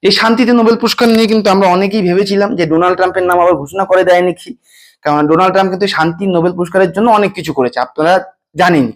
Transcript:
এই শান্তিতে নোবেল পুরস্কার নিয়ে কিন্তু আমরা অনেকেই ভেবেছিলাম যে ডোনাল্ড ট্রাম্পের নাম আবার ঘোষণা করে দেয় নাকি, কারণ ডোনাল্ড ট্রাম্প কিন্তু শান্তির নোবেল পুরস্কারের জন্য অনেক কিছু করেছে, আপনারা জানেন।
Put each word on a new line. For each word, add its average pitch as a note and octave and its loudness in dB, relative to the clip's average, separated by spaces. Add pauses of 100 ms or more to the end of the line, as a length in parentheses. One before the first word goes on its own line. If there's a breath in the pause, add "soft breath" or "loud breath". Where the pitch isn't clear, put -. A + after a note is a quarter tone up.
এই F#3+ 2
শান্তিতে A3+ 0
নোবেল A#3 2
পুরস্কার A#3 -2
নিয়ে A3+ 2
কিন্তু G#3 0
আমরা F#3+ 2
অনেকেই G3 0
ভেবেছিলাম G3 0
যে E3+ 0
ডোনাল্ড E3+ 0
ট্রাম্পের F3+ -2
নাম F3+ 0
আবার F3 4
ঘোষণা E3 -6
করে F#3 2
দেয় F3+ 2
নাকি, F3+ -6 (460 soft breath)
কারণ D3 0
ডোনাল্ড F3 2
ট্রাম্প F#3+ 0
কিন্তু F#3+ -4
শান্তির E3+ -2
নোবেল F3 0
পুরস্কারের F3 -2
জন্য G3+ -2
অনেক G#3 2
কিছু D#3+ -8
করেছে, B2 -2
আপনারা D#3 0 (420)
জানেন। D#3 2